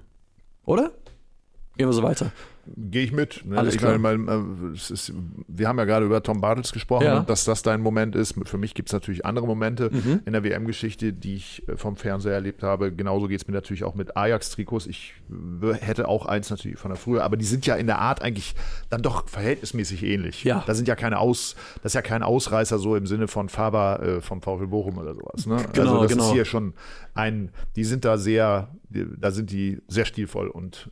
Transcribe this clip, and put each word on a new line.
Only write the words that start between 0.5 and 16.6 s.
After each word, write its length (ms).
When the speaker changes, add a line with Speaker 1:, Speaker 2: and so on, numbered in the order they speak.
Speaker 1:
Oder? 260
Gehen 100
wir 60
so 100
weiter. 280
Speaker 2:
Geh 240
ich 100
mit, 340
ne? 120
Speaker 1:
Alles 160
Speaker 2:
Ich 80
Speaker 1:
klar. 160
Speaker 2:
meine, 220
mein, 520
äh, 20
es 160
ist, 220
wir 180
haben 120
ja 40
gerade 220
über 180
Tom 160
Bartels 320
gesprochen 320
Speaker 1:
Ja. 160
Speaker 2:
und 100
dass 140
das 180
dein 200
Moment 340
ist. 200
Für 120
mich 160
gibt's 200
natürlich 320
andere 220
Momente 440
Speaker 1:
Mhm. 320
Speaker 2:
in 80
der 140
W-M-Geschichte, 640
die 240
ich, 320
äh, 80
vom 220
Fernseher 340
erlebt 320
habe. 300
Genauso 340
geht's 200
mir 60
natürlich 300
auch 120
mit 200
Ajax-Trikots. 720
Ich 260
w-, 460
hätte 340
auch 180
eins 260
natürlich 280